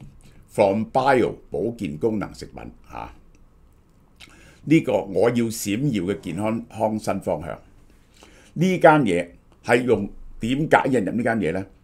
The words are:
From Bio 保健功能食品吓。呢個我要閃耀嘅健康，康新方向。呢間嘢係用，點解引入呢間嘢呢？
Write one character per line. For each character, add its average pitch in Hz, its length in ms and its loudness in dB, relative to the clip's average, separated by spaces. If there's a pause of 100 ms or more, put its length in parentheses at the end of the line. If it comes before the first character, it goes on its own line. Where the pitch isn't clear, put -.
(480)
From 104 440 2
Bio 131 440 2 (160)
保 90 260 -4
健 76 200 -8
功 110 200 -2
能 87 160 -8
食 - 140 -16
品 57 160 -18 (280)
吓。 58 200 -14 (1500)
呢 151 160 6
個 - 120 0 (100)
我 98 260 2
要 120 160 2
閃 107 320 -4 (140)
耀 98 220 -2
嘅 98 80 -6
健 85 140 -8
康， 110 320 -4
康 110 300 -4
新 101 220 -4
方 85 220 -4
向。 - 80 -10 (1040)
呢 180 260 0
間 160 120 10 (100)
嘢 87 260 0 (360)
係 123 200 2
用， 104 260 0 (300)
點 135 300 -2
解 131 180 4
引 123 180 0
入 90 60 -4
呢 113 120 -4
間 113 140 0
嘢 85 160 0
呢？ 95 120 -6 (180)